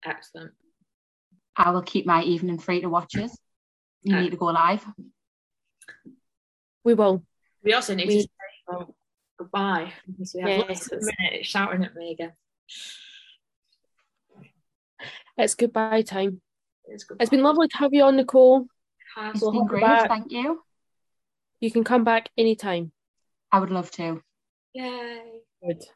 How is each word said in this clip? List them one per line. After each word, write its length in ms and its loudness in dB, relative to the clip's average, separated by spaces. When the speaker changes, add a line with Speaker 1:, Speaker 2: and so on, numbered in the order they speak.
Speaker 1:
Excellent. 480 -14
Speaker 2:
I 140 2
will 120 -2
keep 240 -4
my 160 2
evening 360 -2
free 240 -4
to 60 -6
watch 260 -4
it. 160 -6
You 120 0
Speaker 1:
Okay. 100 0
Speaker 2:
need 60 -2
to 60 -8
go 100 -4
live. 380 0
Speaker 3:
We 100 6
will. 300 2
Speaker 1:
We 100 0
also 220 -2
need 140 -4
Speaker 3:
We 80 2
Speaker 1:
to 60 2
say 600 -12
goodbye, 540 -4
because 280 -14
we 80 -8
have 160 0
lots 240 -10
of 100 -8
Speaker 3:
Yes. 160 -4
Speaker 1:
minutes 300 -6
shouting 360 -2
at 100 -16
me 180 -12
again. 200 -12
Speaker 3:
It's 160 2
goodbye 480 0
time. 380 -4
Speaker 1:
It's 180 -20
Speaker 3:
It's 100 0
been 100 4
Speaker 1:
goodbye. 80 4
Speaker 3:
lovely 200 4
to 100 -8
have 160 0
you 80 6
on, 140 6
Nicole. 460 8
Speaker 1:
It 580 -20
has. 160 -10
Speaker 2:
It's 60 -2
Speaker 3:
We'll 100 0
Speaker 2:
been 100 0
Speaker 3:
have 40 0
you 40 -2
Speaker 2:
great. 120 0
Speaker 3:
back. 260 6
Speaker 2:
Thank 240 -4
you. 300 -4
Speaker 3:
You 100 -2
can 140 0
come 180 2
back 340 0
anytime. 540 0
Speaker 2:
I 80 4
would 100 -4
love 220 -6
to. 280 -8
Speaker 1:
Yay. 680 -14
Speaker 3:
Good. 180 -8